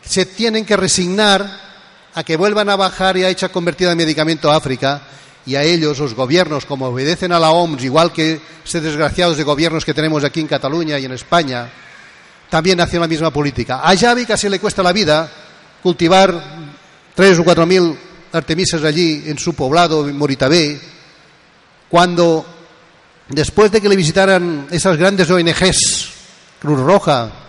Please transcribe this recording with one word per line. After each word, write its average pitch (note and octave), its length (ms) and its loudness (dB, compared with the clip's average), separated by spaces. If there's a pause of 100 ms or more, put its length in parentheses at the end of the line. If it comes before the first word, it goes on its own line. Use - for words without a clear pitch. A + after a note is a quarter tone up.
Se F#3 240 -2
tienen A3 400 -4
que G#3 100 2
resignar F#3+ 960 -2 (420)
a E3 100 -8
que E3 120 -2
vuelvan G3+ 320 0
a G3+ 80 0
bajar F#3+ 400 0
y F#3 80 0
a F#3 60 2
hecha F#3 180 -4
convertida F3 440 -2
en E3 60 -2
medicamento D#3 520 0
a D3+ 60 4
África, C#3 460 -2 (420)
y C3 120 -6
a C#3+ 60 0
ellos, D#3 360 0
los C#3 160 -4
gobiernos, D3 520 0
como C3 200 -6
obedecen D3 460 -4
a E3+ 60 2
la D#3+ 120 4
oms, D#3+ 320 0
igual D#3 300 2
que D#3+ 280 -2 (240)
estos E3+ 180 -6
desgraciados D#3 540 0
de D3+ 80 -4
gobiernos D3+ 400 -2
que D3+ 100 -4
tenemos D#3 280 0
aquí D3 180 -2
en D#3 60 -4
Cataluña D3 520 -4
y C3+ 60 -6
en B2+ 80 -10
España, B2+ 580 -4 (840)
también E3+ 300 0
hacían E3+ 180 -2
la E3 80 -2
misma D#3+ 220 -2
política. C3 520 -4
A F3+ 140 4
Xavi A#3+ 300 2
casi G#3+ 240 -2
le F#3+ 100 -2
cuesta G3 220 -2
la F3+ 100 2
vida D#3+ 340 0 (560)
cultivar F#3 480 4 (840)
tres F3 240 6
o E3+ 60 2
cuatro E3 200 4
mil F3 320 2 (340)
artemises D#3+ 540 -2
allí D#3 400 0
en D3+ 140 -8
su E3 160 -4
poblado, D3+ 520 0
en C#3+ 120 -6
Moritabé, D3 600 0 (1080)
cuando, E3+ 560 2 (840)
después F#3 420 2
de G#3+ 80 2
que G3+ 80 0
le G3 80 4
visitaran F3 720 0
esas F3 280 0
grandes F#3 320 2
O F#3 80 4
N E3+ 120 2
Gs, - 600 0 (500)
Cruz D3 200 0
Roja C3+ 500 2 (180)